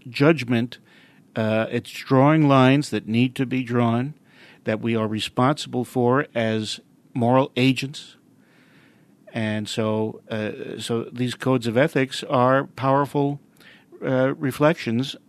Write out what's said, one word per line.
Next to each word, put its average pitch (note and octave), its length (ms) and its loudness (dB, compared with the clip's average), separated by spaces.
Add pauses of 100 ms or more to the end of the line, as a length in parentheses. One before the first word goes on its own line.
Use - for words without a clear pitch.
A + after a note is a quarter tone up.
judgment. B2+ 720 0 (560)
Uh, A2 340 0
it's A#2+ 220 -6
drawing C#3+ 560 4
lines C3+ 420 6
that - 180 -4
need A#2+ 280 0
to C#3 100 -2
be B2+ 160 -4
drawn, A#2+ 540 -2 (480)
that A2 180 -2
we A2+ 160 -2
are A2 100 -2
responsible B2 800 -2
for B2+ 400 2 (100)
as A2 460 -2 (320)
moral B2+ 420 2
agents. C3 640 -2 (1160)
And G#2+ 360 -4
so, A2 600 -4
uh, G#2+ 500 -8
so A#2 260 -4
these B2 300 -6
codes B2+ 320 0
of A2+ 100 0
ethics C3+ 460 0
are C3 420 2
powerful, C#3+ 760 -2 (640)
uh, C3 300 0
reflections C#3+ 800 -2 (140)